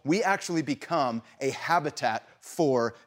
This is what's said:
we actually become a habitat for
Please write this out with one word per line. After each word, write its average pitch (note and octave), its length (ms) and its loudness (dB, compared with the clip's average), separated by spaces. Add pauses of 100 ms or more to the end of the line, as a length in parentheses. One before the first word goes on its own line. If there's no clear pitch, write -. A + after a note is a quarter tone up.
we F3+ 200 2
actually F3+ 400 0
become C3+ 580 -2 (200)
a C3+ 100 0
habitat D3 760 -2 (140)
for B2 540 2 (120)